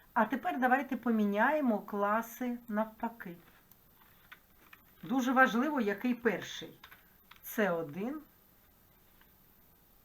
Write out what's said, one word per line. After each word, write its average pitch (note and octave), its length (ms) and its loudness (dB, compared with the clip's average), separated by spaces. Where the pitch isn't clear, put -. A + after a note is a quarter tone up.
А A3+ 120 4
тепер C4 340 -2
давайте B3+ 380 2
поміняємо A3+ 800 2
класи A3+ 800 -2
навпаки. G#3+ 680 -6
Дуже A#3+ 280 0
важливо, B3+ 500 4
який G3+ 320 0
перший. - 640 -4
С G3+ 280 0
один, E3+ 500 -4